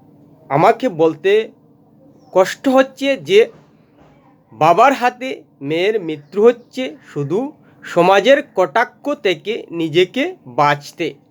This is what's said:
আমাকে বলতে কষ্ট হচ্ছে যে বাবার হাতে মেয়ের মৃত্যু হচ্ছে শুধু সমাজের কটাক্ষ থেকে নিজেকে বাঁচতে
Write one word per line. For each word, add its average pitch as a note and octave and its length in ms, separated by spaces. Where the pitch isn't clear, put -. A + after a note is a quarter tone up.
আমাকে A3 400
বলতে F3 600
কষ্ট F#3 360
হচ্ছে C4+ 500
যে F#3+ 340
বাবার E3+ 420
হাতে B3 500
মেয়ের F3 380
মৃত্যু D#3+ 440
হচ্ছে B3+ 540
শুধু F3 380
সমাজের F#3+ 600
কটাক্ষ A#3 580
থেকে G#3 580
নিজেকে F3 640
বাঁচতে D3 680